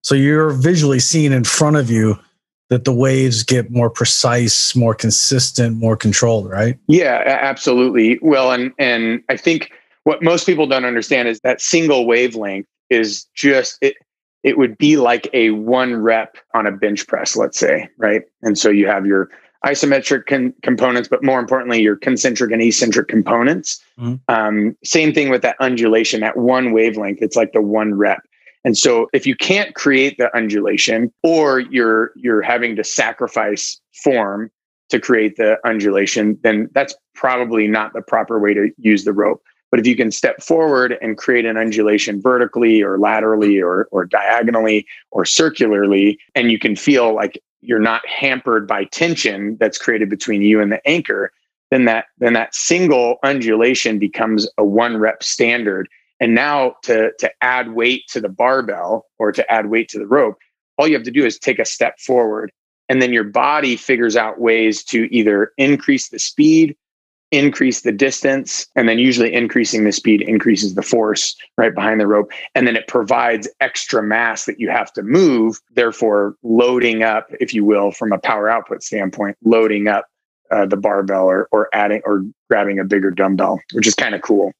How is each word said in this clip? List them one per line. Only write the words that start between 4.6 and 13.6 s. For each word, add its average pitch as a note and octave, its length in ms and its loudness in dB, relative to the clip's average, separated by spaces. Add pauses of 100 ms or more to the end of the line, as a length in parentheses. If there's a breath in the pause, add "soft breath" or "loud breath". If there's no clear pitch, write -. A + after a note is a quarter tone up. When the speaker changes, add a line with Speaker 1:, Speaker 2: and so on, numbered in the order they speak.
Speaker 1:
more A2+ 180 2
consistent, A#2 800 0
more A2+ 220 0
controlled, G#2+ 520 0
right? A2 380 -2
Speaker 2:
Yeah, D#3+ 320 4
a-, C3+ 240 0
absolutely. B2 800 2
Well, C3+ 320 2
and, B2 260 -4
and A#2 480 -2
I C3 80 0
think - 360 -2 (340 soft breath)
what D3+ 180 0
most E3+ 220 2
people D#3 200 2
don't C3 200 0
understand A#2+ 420 -2
is A2+ 140 -4
that B2+ 180 0
single D3 480 2
wavelength A2+ 580 -2 (240)
is A2+ 360 -2 (100)
just, C#3 460 0